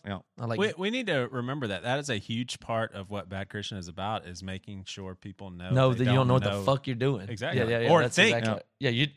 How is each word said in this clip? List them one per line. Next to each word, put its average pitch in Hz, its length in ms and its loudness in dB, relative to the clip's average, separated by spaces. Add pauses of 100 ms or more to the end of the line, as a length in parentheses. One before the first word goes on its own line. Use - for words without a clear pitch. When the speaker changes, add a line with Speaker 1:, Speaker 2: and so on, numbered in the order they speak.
Speaker 1:
Yeah. 98 120 -6 (240)
Speaker 2:
I 120 40 -4
like 117 120 -2
Speaker 3:
We, 202 200 2
we 190 120 -2
need 240 180 -4
to 131 220 0
remember 131 360 -4
that. 98 160 -2
That 127 160 0
is 143 100 -6
a 120 80 0
huge 117 420 -4
part 113 360 -4
of 98 160 -10
what 98 180 -8
Bad 95 220 -8
Christian 104 260 -8
is 87 120 -10
about, 95 380 -6
is 87 160 -14
making 95 440 -10
sure 92 280 -12
people 98 360 -14
know 90 200 -8
Speaker 2:
Know 131 220 4
Speaker 3:
they 123 120 0
Speaker 2:
that 123 60 4
you 127 60 4
don't - 0 -
Speaker 3:
don't 131 120 4
Speaker 2:
know 127 60 6
what 127 100 4
the 101 80 2
Speaker 3:
know. 101 100 -2
Speaker 2:
fuck 135 240 0
you're 131 100 -2
doing. 117 320 -2
Speaker 3:
Exactly. 123 320 -2
Speaker 2:
Yeah, 113 80 2
yeah, 117 120 2
yeah. 120 100 4
Speaker 3:
Or 170 100 10
Speaker 2:
That's - 160 0
Speaker 3:
think. 196 120 8
Speaker 2:
exactly 117 200 2
Speaker 1:
Yeah. 110 60 2
Speaker 2:
right. 98 80 -6 (180)
Yeah, 135 100 2
you, 120 160 2 (100)